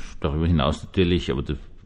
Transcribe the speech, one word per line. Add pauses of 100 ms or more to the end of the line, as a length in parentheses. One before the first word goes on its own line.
(200)
darüber
hinaus
natürlich,
aber
da (320)